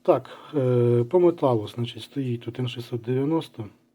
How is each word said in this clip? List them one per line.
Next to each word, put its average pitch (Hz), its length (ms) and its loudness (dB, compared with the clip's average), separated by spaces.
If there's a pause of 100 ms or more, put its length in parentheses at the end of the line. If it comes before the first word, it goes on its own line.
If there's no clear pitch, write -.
Так, - 520 0
е, 120 500 4
по 147 160 2
металу, 143 480 2
значить, 117 360 -8
стоїть 123 380 -6
тут - 180 -10
Н 127 80 -4
шістсот 120 340 -10
дев'яносто. 131 680 -4 (260)